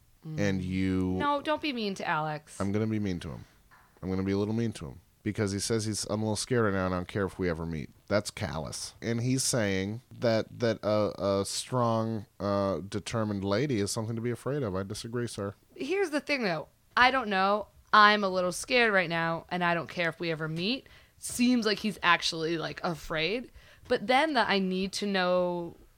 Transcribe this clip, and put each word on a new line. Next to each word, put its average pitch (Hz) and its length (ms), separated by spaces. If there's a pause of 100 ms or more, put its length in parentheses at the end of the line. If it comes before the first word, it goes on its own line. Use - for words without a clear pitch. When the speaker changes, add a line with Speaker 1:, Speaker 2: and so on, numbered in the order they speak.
(260)
Speaker 1:
Mm. 156 120
Speaker 2:
and 98 220
you 92 560
Speaker 1:
No, 285 240
don't 302 220
be 302 100
mean 208 220
to 202 120
Alex. 156 520
Speaker 2:
I'm 98 120
gonna 107 140
be 110 140
mean 95 220
to 85 80
him. 58 160 (580)
I'm 90 80
gonna 95 100
be 98 120
a 98 40
little 104 160
mean 117 200
to - 120
him 67 140 (240)
because 104 280
he 101 60
says 110 280
he's, 107 260
"I'm 107 100
a 110 40
little 107 100
scared 117 300
right 98 100
now 92 100
and 92 80
I 90 60
don't 90 80
care 101 180
if - 140
we 92 100
ever 82 160
meet." 80 240 (180)
That's 101 220
callous. - 720
And 117 200
he's 127 220
saying 101 580 (180)
that, 113 260 (140)
that 113 240
a, 101 560
a 98 60
strong, 113 840 (120)
uh, 98 480
determined 104 560
lady 110 360
is 101 100
something 113 260
to 113 60
be 120 80
afraid 131 320
of. 98 140
I 95 80
disagree, 117 420
sir. 101 300 (180)
Speaker 1:
Here's 339 380
the 294 80
thing, 277 240
though. 170 240 (280)
I 247 140
don't 254 200
know. 196 400 (220)
"I'm 208 320
a 196 60
little 180 220
scared 233 420
right 180 160
now 165 400
and 175 140
I 170 100
don't 170 160
care 170 200
if - 100
we 170 100
ever 160 180
meet" 180 380 (320)
seems 240 480
like 208 140
he's 208 240
actually, 170 560
like, 151 240
afraid. 175 640 (380)
But 247 180
then 277 300
the 226 120
"I 196 120
need 185 340
to 208 140
know 180 720 (200)